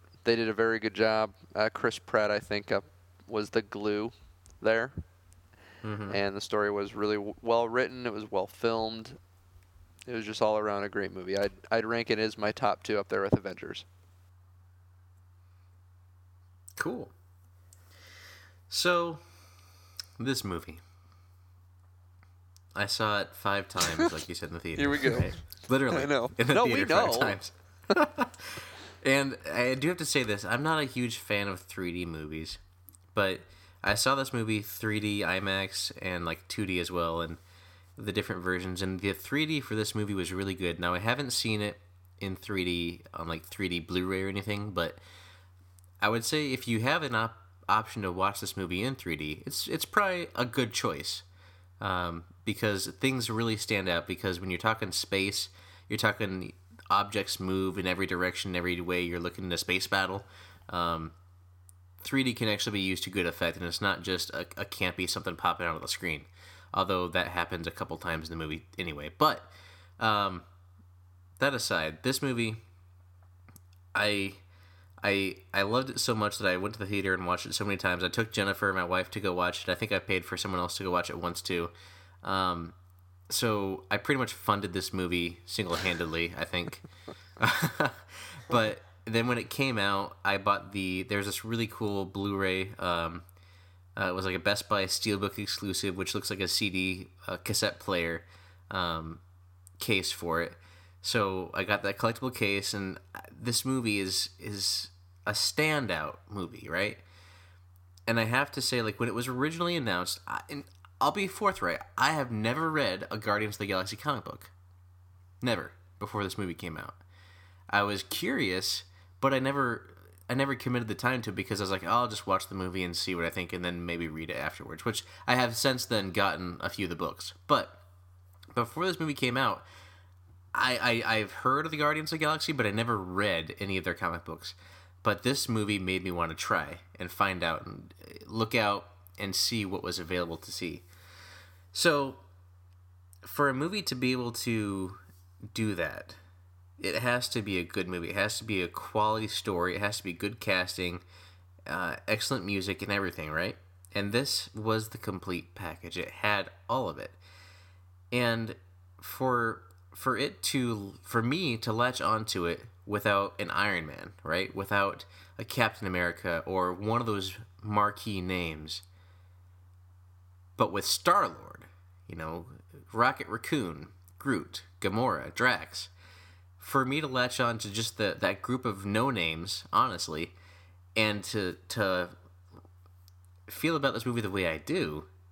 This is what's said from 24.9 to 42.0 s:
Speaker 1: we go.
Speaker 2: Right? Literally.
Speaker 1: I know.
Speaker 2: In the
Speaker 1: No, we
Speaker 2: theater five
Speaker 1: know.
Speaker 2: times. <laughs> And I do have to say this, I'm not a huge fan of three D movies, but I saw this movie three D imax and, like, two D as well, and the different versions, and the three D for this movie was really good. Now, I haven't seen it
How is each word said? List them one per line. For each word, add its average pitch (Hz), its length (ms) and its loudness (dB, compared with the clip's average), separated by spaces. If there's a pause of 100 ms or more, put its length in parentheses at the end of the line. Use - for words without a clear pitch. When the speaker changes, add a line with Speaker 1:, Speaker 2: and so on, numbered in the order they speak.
Speaker 1:
we 147 80 2
go. 131 180 4
Speaker 2:
Right? - 160 2 (360)
Literally. 135 340 4
Speaker 1:
I 143 40 0
know. 127 300 2
Speaker 2:
In 117 100 4
the 143 80 6
Speaker 1:
No, 226 120 6
we 117 80 4
Speaker 2:
theater 110 200 4
five 214 180 8
Speaker 1:
know. 117 60 2
Speaker 2:
times. 104 340 0 (360)
<laughs> 202 80 6 (1120)
And 135 320 4 (160)
I 123 200 4
do 135 120 2
have 180 120 2
to 165 60 -4
say 135 200 4
this, 104 200 0
I'm 117 200 2
not 156 180 4
a - 20 2
huge 123 340 -2
fan 101 280 0
of 95 140 -4
three 90 320 -4
D 87 120 -2
movies, 78 540 -6 (560)
but 95 240 2 (440)
I 98 120 4
saw 131 220 4
this 135 160 -2
movie 110 300 0
three 107 360 -2
D 104 220 0
imax 95 720 0 (100)
and, 90 220 -2
like, 82 240 -4
two 104 180 -2
D 92 140 0
as 85 100 -2
well, 85 300 0
and 80 160 -4 (600)
the 104 140 -6
different 95 320 -2
versions, 92 400 -2
and 95 160 -2
the 98 140 0
three 147 340 -2
D 156 140 0
for 113 160 -4
this 107 180 -2
movie 104 180 -2
was 92 200 -2
really 98 220 -2
good. 87 260 -2
Now, 87 120 2
I 87 60 0
haven't 120 340 0
seen 107 300 0
it 104 160 -4 (420)